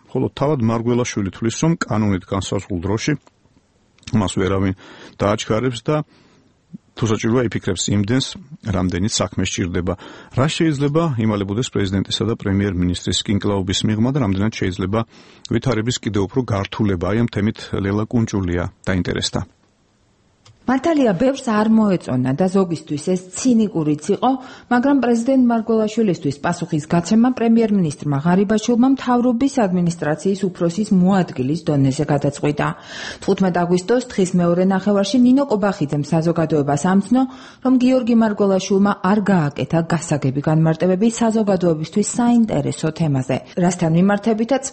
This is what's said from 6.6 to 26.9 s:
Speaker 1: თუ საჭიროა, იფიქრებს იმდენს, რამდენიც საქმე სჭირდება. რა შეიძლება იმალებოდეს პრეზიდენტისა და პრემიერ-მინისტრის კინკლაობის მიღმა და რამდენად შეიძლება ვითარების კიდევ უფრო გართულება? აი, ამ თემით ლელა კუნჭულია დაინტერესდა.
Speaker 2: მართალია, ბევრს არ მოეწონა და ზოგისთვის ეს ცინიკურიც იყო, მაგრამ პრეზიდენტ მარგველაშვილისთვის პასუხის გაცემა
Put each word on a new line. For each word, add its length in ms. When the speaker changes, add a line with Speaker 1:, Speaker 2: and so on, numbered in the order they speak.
Speaker 1:
თუ 120
საჭიროა, 380
იფიქრებს 420
იმდენს, 420
რამდენიც 500
საქმე 320
სჭირდება. 480
რა 180
შეიძლება 540
იმალებოდეს 560
პრეზიდენტისა 560
და 80
პრემიერ-მინისტრის 880
კინკლაობის 600
მიღმა 300
და 80
რამდენად 340
შეიძლება 460
ვითარების 540
კიდევ 240
უფრო 180
გართულება? 640
აი, 140
ამ 100
თემით 280
ლელა 340
კუნჭულია 580
დაინტერესდა. 600
Speaker 2:
მართალია, 500
ბევრს 340
არ 220
მოეწონა 640
და 140
ზოგისთვის 580
ეს 240
ცინიკურიც 800
იყო, 220
მაგრამ 340
პრეზიდენტ 460
მარგველაშვილისთვის 920
პასუხის 460
გაცემა 480